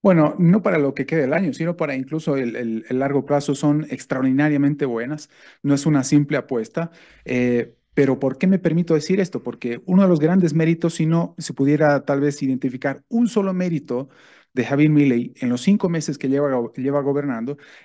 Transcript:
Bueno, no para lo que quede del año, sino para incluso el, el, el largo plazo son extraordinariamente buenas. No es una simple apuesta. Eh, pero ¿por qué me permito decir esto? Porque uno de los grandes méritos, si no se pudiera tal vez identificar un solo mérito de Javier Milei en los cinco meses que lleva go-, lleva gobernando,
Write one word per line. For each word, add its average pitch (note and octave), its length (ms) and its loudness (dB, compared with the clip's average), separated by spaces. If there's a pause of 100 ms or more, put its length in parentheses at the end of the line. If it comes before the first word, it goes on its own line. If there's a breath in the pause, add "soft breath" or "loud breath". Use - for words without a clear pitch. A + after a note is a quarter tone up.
Bueno, D#3+ 380 4
no F3+ 220 4
para F3+ 160 0
lo C#3 160 0
que C3+ 120 -4
quede D#3+ 160 -2
del C3+ 120 0
año, F3 200 -2
sino E3+ 220 -4
para D3+ 200 -4
incluso C#3+ 420 -4
el, A#2+ 180 -4
el, A2+ 320 -6
el B2+ 120 -4
largo C#3 260 -2
plazo C#3+ 280 -2
son D3+ 360 0
extraordinariamente C#3 960 0
buenas. B2 440 -8 (320 soft breath)
No C#3+ 120 0
es C#3 120 -2
una D3 180 2
simple D3 340 2
apuesta. C3 540 -6 (340 soft breath)
Eh, B2 500 -2 (180)
pero C3+ 240 2
¿por C3+ 200 -2
qué F#3+ 100 0
me F#3+ 120 4
permito E3 340 0
decir F#3 260 0
esto? - 240 -4
Porque A#2+ 420 -8
uno F#3 180 4
de F#3+ 40 6
los E3 140 4
grandes E3+ 320 2
méritos, E3 420 0
si D#3+ 100 0
no E3 320 0
se D3+ 160 -10
pudiera D3 520 2
tal C#3 160 0
vez C#3+ 200 -2
identificar C3 680 -4
un A#3 180 0
solo G3 260 -2
mérito D#3 540 -4 (460 soft breath)
de B2 100 -2
Javier C#3 260 2
Milei C#3 520 2
en B2+ 80 -2
los B2 120 -2
cinco G3 280 2
meses D#3+ 280 -4
que C3+ 120 -4
lleva C#3 240 0
go-, A#2 200 -2
lleva C#3 280 -2
gobernando, C#3 560 -4 (280 loud breath)